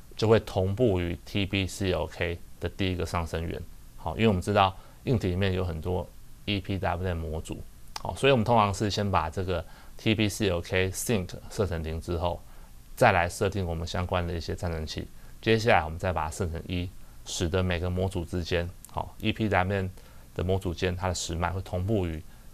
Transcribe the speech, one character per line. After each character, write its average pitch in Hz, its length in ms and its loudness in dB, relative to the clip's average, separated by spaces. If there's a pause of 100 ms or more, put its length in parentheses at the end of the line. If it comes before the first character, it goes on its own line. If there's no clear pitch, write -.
(160)
就 107 120 2
会 110 120 10
同 98 340 0
步 98 260 4
于 85 240 -2
T 101 220 0
B 98 200 2
C 92 260 0
L 80 140 0
K 85 320 -4 (220)
的 90 80 -4
第 95 220 0
一 90 40 0
个 85 120 -2
上 85 200 -2
升 82 160 -4
源。 85 200 -6 (340)
好， - 200 -6
因 107 60 0
为 113 60 8
我 107 40 6
们 87 100 2
知 104 100 0
道 98 240 6 (280)
硬 117 140 2
体 101 100 0
里 90 80 0
面 95 180 2
有 92 100 0
很 82 160 -4
多 90 260 -2 (380)
E 101 160 0
P 98 180 -2
W 90 280 -2
M 87 120 0
模 80 220 -4
组， - 220 -8 (400)
好， - 120 -6
所 135 140 4
以 139 40 8
我 135 40 8
们 110 80 4
通 120 100 4
常 101 200 6
是 104 160 0
先 101 180 0
把 82 220 2
这 95 140 -4
个 87 200 0 (320)
T 110 180 2
B 107 140 4
C 98 200 0
L 85 120 2
K 92 300 2
sync 92 380 0 (200)
设 - 180 0
成 82 160 -2
零 80 180 -4
之 87 160 -2
后， 85 260 -2 (540)
再 117 160 8
来 87 160 4
设 101 200 2
定 95 160 0
我 85 100 -2
们 82 120 -4
相 90 180 -2
关 90 220 0
的 85 60 -2
一 85 80 -2
些 87 160 -4
暂 90 160 -2
存 80 140 -4
器。 - 200 -6 (340)
接 113 180 4
下 113 120 4
来 90 140 6
我 78 40 -4
们 82 100 -6
再 92 140 2
把 80 120 0
它 78 60 -4
设 95 160 -2
成 80 200 -4
一， 87 220 -2 (380)
使 - 220 -2
得 92 140 2
每 90 160 2
个 90 120 -2
模 92 180 2
组 87 160 -2
之 90 180 -2
间， 85 260 0 (220)
好 78 280 -6
，E 107 140 0
P 110 160 0
W 95 260 4
M 95 140 0 (460)
的 - 80 -2
模 95 160 2
组 92 140 -2
间 87 240 0
它 92 120 -2
的 87 60 0
时 - 200 -4
脉 85 160 0
会 92 100 -4
同 92 260 -4
步 101 200 2
于 80 180 -4 (300)